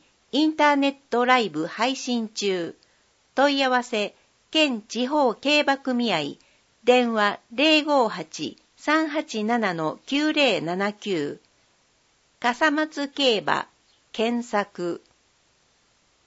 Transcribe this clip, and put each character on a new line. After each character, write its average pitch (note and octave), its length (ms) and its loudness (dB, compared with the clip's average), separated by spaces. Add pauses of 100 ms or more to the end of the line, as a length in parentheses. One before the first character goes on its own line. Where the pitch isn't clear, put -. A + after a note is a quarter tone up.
(300)
イ D4+ 160 2
ン D#4 100 0
タ D4 180 4
ー - 20 0
ネ C#4 140 2
ッ C#4 60 -8 (140)
ト A#3+ 140 0
ラ B3+ 160 4
イ G3+ 100 -2
ブ D#3 160 -4
配 B3+ 300 -4
信 A#3 320 -4
中。 F#3+ 480 -4 (580)
問 C#4 240 2
い C#4 60 2
合 C4 60 2
わ B3 120 2
せ、 G#3 320 -4 (380)
県 C#4 300 0
地 B3 260 -4
方 C#4 260 2
競 D4 300 0
馬 C#4 140 0
組 A#3+ 360 -2
合。 D3 220 -4 (480)
電 B3 280 4
話 G#3 280 0 (120)
零 D4+ 300 4
五 C#4 260 2
八 D#3+ 480 -10 (200)
三 D#4 320 0
八 D4 340 -4
七 G#3+ 320 0
の D#3+ 320 -4
九 D4+ 260 0
零 B3+ 280 2
七 F#3 320 -4
九。 D#3 480 -4 (1000)
笠 B3 320 0
松 D4+ 380 -4
競 B3+ 320 0
馬、 D3 260 -2 (460)
検 A#3 340 -2
索。 F#3+ 560 -4 (1200)